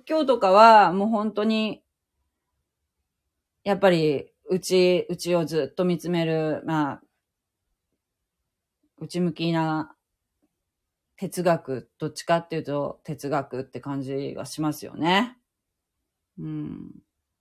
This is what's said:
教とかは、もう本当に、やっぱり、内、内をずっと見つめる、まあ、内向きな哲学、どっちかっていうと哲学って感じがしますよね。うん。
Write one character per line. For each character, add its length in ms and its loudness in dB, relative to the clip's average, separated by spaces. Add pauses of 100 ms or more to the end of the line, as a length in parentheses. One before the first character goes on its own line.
教 200 0
と 140 2
か 120 2
は、 420 10
も 140 0
う 20 -2
本 260 -2
当 100 -2
に、 380 -2 (1800)
や 100 0
っ 40 -2
ぱ 120 6
り、 420 0 (160)
内、 640 2
内 240 -4
を 100 0
ず 280 -2
っ 20 -20
と 100 -2
見 140 0
つ 100 -8
め 160 0
る、 400 -2
ま 280 -2
あ、 100 -16 (2000)
内 220 -8
向 120 0
き 200 -4
な 420 -2 (1200)
哲 260 -8
学、 560 -2
ど 100 -6
っ 40 -8
ち 120 -14
か 140 0
っ 100 -8
て 80 -8
い 40 -4
う 40 -10
と 400 -6
哲 240 -10
学 320 -6
っ 40 -12
て 160 -14
感 220 -8
じ 320 -8
が 120 -12
し 140 -12
ま 120 -2
す 140 -14
よ 80 -16
ね。 420 -2 (1000)
う 80 -12
ん。 440 -10 (500)